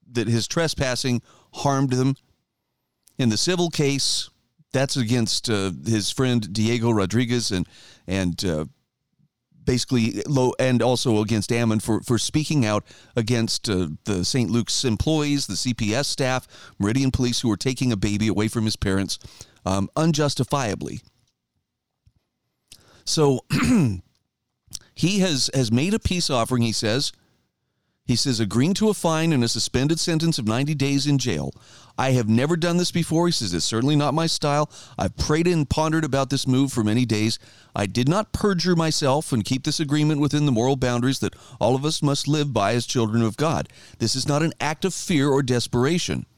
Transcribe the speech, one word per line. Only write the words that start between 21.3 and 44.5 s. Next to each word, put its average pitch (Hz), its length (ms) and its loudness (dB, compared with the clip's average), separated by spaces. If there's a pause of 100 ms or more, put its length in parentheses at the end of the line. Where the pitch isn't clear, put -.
So 139 460 2
<clears throat> 147 520 2 (960)
he 190 240 2
has, 156 340 2
has 127 160 2
made 151 240 2
a 220 60 -2
peace 175 300 -2
offering, 120 320 2
he 113 100 0
says. 117 400 0 (960)
He 120 100 2
says, 113 240 0
"Agreeing 120 340 2
to 214 140 2
a 208 60 2
fine 160 380 0
and 123 120 4
a 113 40 0
suspended 139 520 0
sentence 165 360 0
of 107 120 -2
ninety 139 260 0
days 139 320 0
in 147 120 2
jail. 80 340 -2 (440)
I 131 160 0
have 120 160 2
never 131 280 2
done 170 200 0
this 175 140 0
before." 170 360 0
He 170 60 2
says, 92 220 -2
"It's 80 100 -2
certainly 123 300 0
not 143 200 2
my 165 120 0
style. 151 420 0 (300)
I've - 180 -2
prayed 160 300 2
and 165 220 2
pondered 156 340 0
about 135 260 -2
this 139 160 -2
move 131 280 2
for 120 100 -2
many 110 240 2
days. 110 320 0 (380)
I 104 100 0
did 120 220 0
not 202 240 -2
perjure 180 420 0
myself 156 580 0
and 110 120 0
keep 131 180 -2
this 151 160 -2
agreement 151 420 2
within 147 240 2
the 143 60 4
moral 123 240 2
boundaries 127 460 0
that - 160 -4 (240)
all 123 160 4
of 135 80 -4
us 156 180 -2
must 139 240 0
live 147 260 0
by 107 220 2
as 120 100 0
children 113 380 0
of 110 140 0
God. 143 320 -2 (320)
This - 160 0
is 131 100 -4
not 147 160 2
an 160 180 -2